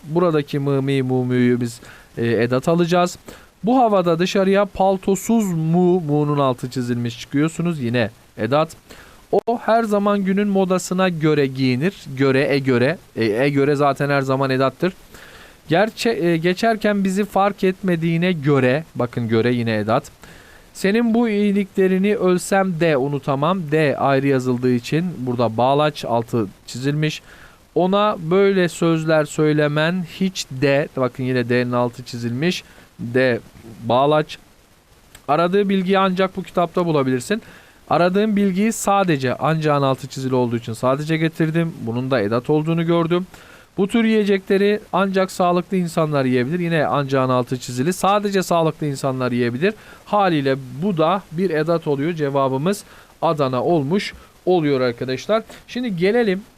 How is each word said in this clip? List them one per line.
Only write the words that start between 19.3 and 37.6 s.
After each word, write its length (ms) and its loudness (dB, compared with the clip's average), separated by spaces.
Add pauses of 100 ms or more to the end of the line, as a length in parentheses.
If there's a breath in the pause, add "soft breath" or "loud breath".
yine 220 -2
edat. 340 -2 (640 loud breath)
Senin 400 0
bu 140 2
iyiliklerini 880 0
ölsem 640 0
de 160 2
unutamam. 720 -2
De 280 2
ayrı 280 2
yazıldığı 460 0
için 320 -2 (140)
burada 380 -2
bağlaç 480 0
altı 420 -2 (200)
çizilmiş. 560 -4 (520 loud breath)
Ona 420 2 (140)
böyle 380 2
sözler 560 0
söylemen 800 0 (160)
hiç 300 -4
de, 460 0
bakın 280 -2
yine 240 -2
D'nin 240 0
altı 300 -2
çizilmiş. 640 -4 (340 loud breath)
De 420 0 (440)
bağlaç. 540 0 (880)
Aradığı 400 2
bilgiyi 300 0
ancak 380 0
bu 60 -8
kitapta 440 -2
bulabilirsin. 560 0 (480 loud breath)